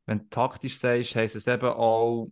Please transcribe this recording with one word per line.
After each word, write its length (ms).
Wenn 140
du 100
taktisch 480
sagst, 380
heisst 200
es 120
eben 180
auch, 680